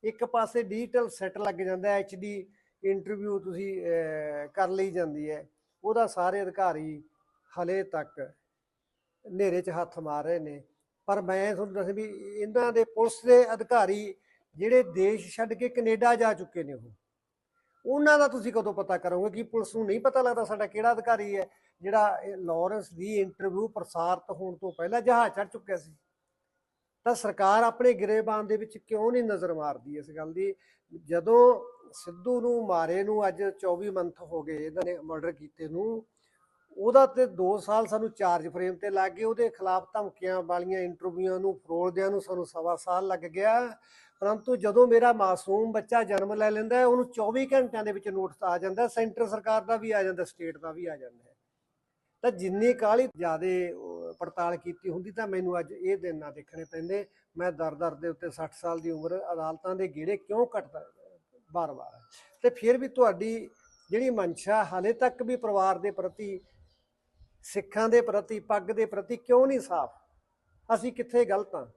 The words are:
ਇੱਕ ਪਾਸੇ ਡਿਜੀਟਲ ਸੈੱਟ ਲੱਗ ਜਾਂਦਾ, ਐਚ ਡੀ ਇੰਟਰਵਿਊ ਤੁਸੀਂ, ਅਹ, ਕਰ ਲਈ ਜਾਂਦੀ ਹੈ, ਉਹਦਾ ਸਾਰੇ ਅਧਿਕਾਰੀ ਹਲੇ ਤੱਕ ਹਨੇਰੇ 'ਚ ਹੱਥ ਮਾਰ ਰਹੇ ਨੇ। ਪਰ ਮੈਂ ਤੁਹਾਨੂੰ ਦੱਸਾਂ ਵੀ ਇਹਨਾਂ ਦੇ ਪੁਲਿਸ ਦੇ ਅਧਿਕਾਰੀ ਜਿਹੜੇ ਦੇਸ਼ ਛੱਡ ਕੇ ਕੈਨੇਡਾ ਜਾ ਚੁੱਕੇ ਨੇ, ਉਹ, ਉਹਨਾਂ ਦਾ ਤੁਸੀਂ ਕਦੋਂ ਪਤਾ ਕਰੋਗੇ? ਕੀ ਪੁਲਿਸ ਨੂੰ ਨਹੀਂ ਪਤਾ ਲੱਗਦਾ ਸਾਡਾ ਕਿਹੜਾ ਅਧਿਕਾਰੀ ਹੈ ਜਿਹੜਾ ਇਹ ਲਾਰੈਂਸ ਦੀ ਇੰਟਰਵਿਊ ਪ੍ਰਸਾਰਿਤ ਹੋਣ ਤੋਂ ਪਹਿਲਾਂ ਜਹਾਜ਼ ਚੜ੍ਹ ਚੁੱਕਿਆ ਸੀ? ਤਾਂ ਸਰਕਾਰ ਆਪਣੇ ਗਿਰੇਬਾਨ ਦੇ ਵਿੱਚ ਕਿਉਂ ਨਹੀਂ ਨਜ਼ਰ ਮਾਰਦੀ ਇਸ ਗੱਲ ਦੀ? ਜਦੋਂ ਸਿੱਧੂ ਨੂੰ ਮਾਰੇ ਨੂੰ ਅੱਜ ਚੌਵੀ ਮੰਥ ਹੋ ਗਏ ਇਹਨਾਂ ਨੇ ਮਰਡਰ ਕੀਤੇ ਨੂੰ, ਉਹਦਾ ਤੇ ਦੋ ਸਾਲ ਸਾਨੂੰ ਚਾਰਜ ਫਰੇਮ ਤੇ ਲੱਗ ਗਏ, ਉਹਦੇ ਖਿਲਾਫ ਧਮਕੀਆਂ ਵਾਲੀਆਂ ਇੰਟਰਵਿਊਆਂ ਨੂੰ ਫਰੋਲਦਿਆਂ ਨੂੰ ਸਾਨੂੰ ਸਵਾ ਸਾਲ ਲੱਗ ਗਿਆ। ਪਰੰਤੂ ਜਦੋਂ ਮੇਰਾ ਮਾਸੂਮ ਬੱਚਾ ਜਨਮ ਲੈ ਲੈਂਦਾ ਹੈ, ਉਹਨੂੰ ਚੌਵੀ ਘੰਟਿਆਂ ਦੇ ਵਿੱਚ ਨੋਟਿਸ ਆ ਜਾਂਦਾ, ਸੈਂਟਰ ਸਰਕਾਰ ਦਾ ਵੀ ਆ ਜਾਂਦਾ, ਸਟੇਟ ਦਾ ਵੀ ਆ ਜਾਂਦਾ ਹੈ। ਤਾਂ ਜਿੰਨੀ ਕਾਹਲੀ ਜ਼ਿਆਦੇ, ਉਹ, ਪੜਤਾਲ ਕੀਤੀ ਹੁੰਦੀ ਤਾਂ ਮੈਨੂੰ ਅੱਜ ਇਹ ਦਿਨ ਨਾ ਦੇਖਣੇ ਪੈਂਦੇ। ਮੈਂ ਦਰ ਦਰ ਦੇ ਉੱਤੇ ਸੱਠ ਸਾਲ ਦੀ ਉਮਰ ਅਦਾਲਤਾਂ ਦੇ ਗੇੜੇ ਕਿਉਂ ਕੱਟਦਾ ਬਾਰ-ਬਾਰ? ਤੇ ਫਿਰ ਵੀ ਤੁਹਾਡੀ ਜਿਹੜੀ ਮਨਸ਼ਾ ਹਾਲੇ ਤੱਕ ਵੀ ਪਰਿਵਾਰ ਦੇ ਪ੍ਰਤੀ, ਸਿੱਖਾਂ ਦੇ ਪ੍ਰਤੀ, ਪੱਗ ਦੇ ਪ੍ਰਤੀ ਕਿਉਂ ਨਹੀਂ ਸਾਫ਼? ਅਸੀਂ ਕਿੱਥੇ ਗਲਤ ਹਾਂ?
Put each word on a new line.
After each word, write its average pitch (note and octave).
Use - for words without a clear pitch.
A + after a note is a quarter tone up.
ਇੱਕ A3
ਪਾਸੇ A#3
ਡਿਜੀਟਲ A#3
ਸੈੱਟ -
ਲੱਗ G3+
ਜਾਂਦਾ, F#3
ਐਚ G3
ਡੀ G3
ਇੰਟਰਵਿਊ G3
ਤੁਸੀਂ, F#3+
ਅਹ, D#3
ਕਰ F#3
ਲਈ F#3+
ਜਾਂਦੀ D3+
ਹੈ, D3+
ਉਹਦਾ A3
ਸਾਰੇ F#3
ਅਧਿਕਾਰੀ D#3
ਹਲੇ F3+
ਤੱਕ D#3
ਹਨੇਰੇ F#3
'ਚ F3+
ਹੱਥ E3+
ਮਾਰ D3
ਰਹੇ E3+
ਨੇ। D3
ਪਰ G3+
ਮੈਂ F#3+
ਤੁਹਾਨੂੰ G3
ਦੱਸਾਂ G3
ਵੀ G#3+
ਇਹਨਾਂ A3
ਦੇ A3+
ਪੁਲਿਸ A3+
ਦੇ B3
ਅਧਿਕਾਰੀ G#3
ਜਿਹੜੇ A#3
ਦੇਸ਼ F#3+
ਛੱਡ A3+
ਕੇ G#3+
ਕੈਨੇਡਾ A#3+
ਜਾ A3+
ਚੁੱਕੇ F3
ਨੇ, C#3+
ਉਹ, B2
ਉਹਨਾਂ D4
ਦਾ C#4+
ਤੁਸੀਂ A#3
ਕਦੋਂ G#3+
ਪਤਾ F#3+
ਕਰੋਗੇ? F3+
ਕੀ G#3
ਪੁਲਿਸ A3+
ਨੂੰ A3
ਨਹੀਂ G#3
ਪਤਾ C4
ਲੱਗਦਾ A#3+
ਸਾਡਾ G#3
ਕਿਹੜਾ A3
ਅਧਿਕਾਰੀ G#3+
ਹੈ F#3+
ਜਿਹੜਾ G3+
ਇਹ G3
ਲਾਰੈਂਸ F3+
ਦੀ F#3+
ਇੰਟਰਵਿਊ G3
ਪ੍ਰਸਾਰਿਤ F3+
ਹੋਣ F3+
ਤੋਂ F3+
ਪਹਿਲਾਂ A3
ਜਹਾਜ਼ A#3
ਚੜ੍ਹ G3+
ਚੁੱਕਿਆ G3
ਸੀ? D#3
ਤਾਂ A#3+
ਸਰਕਾਰ G#3
ਆਪਣੇ A#3+
ਗਿਰੇਬਾਨ G#3+
ਦੇ G#3+
ਵਿੱਚ A3
ਕਿਉਂ A3
ਨਹੀਂ B3
ਨਜ਼ਰ F3+
ਮਾਰਦੀ D3
ਇਸ D3+
ਗੱਲ D#3
ਦੀ? F#3+
ਜਦੋਂ A3+
ਸਿੱਧੂ F3+
ਨੂੰ A#3
ਮਾਰੇ F3
ਨੂੰ G#3
ਅੱਜ F#3
ਚੌਵੀ F#3+
ਮੰਥ F3+
ਹੋ E3
ਗਏ D3+
ਇਹਨਾਂ D#3+
ਨੇ F3
ਮਰਡਰ D#3+
ਕੀਤੇ D3+
ਨੂੰ, A3
ਉਹਦਾ B3
ਤੇ B3+
ਦੋ F#3
ਸਾਲ G#3+
ਸਾਨੂੰ A3
ਚਾਰਜ F3
ਫਰੇਮ F3+
ਤੇ G3+
ਲੱਗ F#3+
ਗਏ, F#3
ਉਹਦੇ A3+
ਖਿਲਾਫ F#3
ਧਮਕੀਆਂ F#3
ਵਾਲੀਆਂ F3
ਇੰਟਰਵਿਊਆਂ F3+
ਨੂੰ F#3+
ਫਰੋਲਦਿਆਂ F3+
ਨੂੰ G3+
ਸਾਨੂੰ F3+
ਸਵਾ E3+
ਸਾਲ F#3
ਲੱਗ F#3
ਗਿਆ। G#3+
ਪਰੰਤੂ G#3+
ਜਦੋਂ G#3
ਮੇਰਾ A#3
ਮਾਸੂਮ G3+
ਬੱਚਾ A3
ਜਨਮ G3
ਲੈ G#3+
ਲੈਂਦਾ A3
ਹੈ, B3+
ਉਹਨੂੰ B3
ਚੌਵੀ A3+
ਘੰਟਿਆਂ A#3+
ਦੇ G#3+
ਵਿੱਚ G3+
ਨੋਟਿਸ F#3+
ਆ F3+
ਜਾਂਦਾ, F#3+
ਸੈਂਟਰ A3+
ਸਰਕਾਰ A3
ਦਾ A3+
ਵੀ A3
ਆ G3+
ਜਾਂਦਾ, F3+
ਸਟੇਟ E3
ਦਾ D#3+
ਵੀ E3+
ਆ D#3
ਜਾਂਦਾ A#2+
ਹੈ। -
ਤਾਂ B3
ਜਿੰਨੀ G3
ਕਾਹਲੀ A#3+
ਜ਼ਿਆਦੇ, F3
ਉਹ, E3+
ਪੜਤਾਲ F3
ਕੀਤੀ F3
ਹੁੰਦੀ F3+
ਤਾਂ G#3+
ਮੈਨੂੰ F3+
ਅੱਜ D#3
ਇਹ F#3
ਦਿਨ E3
ਨਾ D3+
ਦੇਖਣੇ D3+
ਪੈਂਦੇ। F3
ਮੈਂ F3+
ਦਰ D#3
ਦਰ E3
ਦੇ D#3
ਉੱਤੇ E3
ਸੱਠ D#3+
ਸਾਲ E3+
ਦੀ E3
ਉਮਰ E3
ਅਦਾਲਤਾਂ E3
ਦੇ F#3+
ਗੇੜੇ D#3+
ਕਿਉਂ A3
ਕੱਟਦਾ F#3+
ਬਾਰ-ਬਾਰ? D3+
ਤੇ A#3+
ਫਿਰ A#3+
ਵੀ B3+
ਤੁਹਾਡੀ A3
ਜਿਹੜੀ A#3+
ਮਨਸ਼ਾ G#3
ਹਾਲੇ F#3
ਤੱਕ B3
ਵੀ B3
ਪਰਿਵਾਰ G3
ਦੇ G3
ਪ੍ਰਤੀ, F#3+
ਸਿੱਖਾਂ G#3+
ਦੇ A#3
ਪ੍ਰਤੀ, G#3
ਪੱਗ G#3
ਦੇ G#3+
ਪ੍ਰਤੀ G3
ਕਿਉਂ B3
ਨਹੀਂ C4+
ਸਾਫ਼? D#3
ਅਸੀਂ A#3+
ਕਿੱਥੇ A#3+
ਗਲਤ G3
ਹਾਂ? C3+